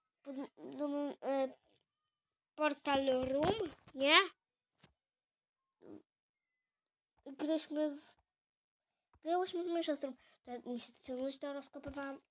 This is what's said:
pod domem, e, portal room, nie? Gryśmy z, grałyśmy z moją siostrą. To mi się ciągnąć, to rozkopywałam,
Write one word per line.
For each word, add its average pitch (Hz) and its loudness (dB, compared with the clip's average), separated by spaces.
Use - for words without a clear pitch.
pod 277 -10
domem, 285 -2
e, 269 0
portal 285 2
room, 277 2
nie? 277 8
Gryśmy 302 -2
z, 294 -12
grałyśmy 359 0
z 359 -4
moją 339 0
siostrą. 277 -4
To 247 -14
mi 240 -4
się - -10
ciągnąć, 262 -6
to 285 -6
rozkopywałam, 277 -10